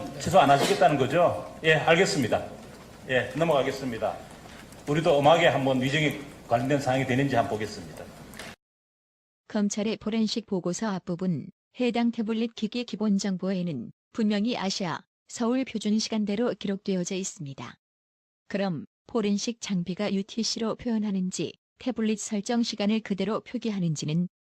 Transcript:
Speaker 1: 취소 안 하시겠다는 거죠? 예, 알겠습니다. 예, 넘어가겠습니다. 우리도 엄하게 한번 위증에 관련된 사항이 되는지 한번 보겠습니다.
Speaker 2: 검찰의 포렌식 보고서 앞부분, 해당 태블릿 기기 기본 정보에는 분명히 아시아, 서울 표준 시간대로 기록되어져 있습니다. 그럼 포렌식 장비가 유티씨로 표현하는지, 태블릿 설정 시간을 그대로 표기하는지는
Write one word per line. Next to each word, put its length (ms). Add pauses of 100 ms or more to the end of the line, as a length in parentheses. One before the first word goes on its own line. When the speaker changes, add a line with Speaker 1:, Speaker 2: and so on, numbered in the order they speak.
(220)
Speaker 1:
취소 180
안 100
하시겠다는 480
거죠? 680
예, 80
알겠습니다. 760 (640)
예, 260
넘어가겠습니다. 840 (680)
우리도 300
엄하게 300
한번 340
위증에 500 (160)
관련된 340
사항이 240
되는지 320
한번 140
보겠습니다. 520 (1400)
Speaker 2:
검찰의 500
포렌식 480
보고서 440
앞부분, 580 (320)
해당 320
태블릿 440
기기 280
기본 340
정보에는 760 (180)
분명히 460
아시아, 440 (280)
서울 340
표준 340
시간대로 580
기록되어져 600
있습니다. 600 (720)
그럼 360 (220)
포렌식 540
장비가 520
유티씨로 600
표현하는지, 800 (260)
태블릿 400
설정 440
시간을 360
그대로 400
표기하는지는 880 (160)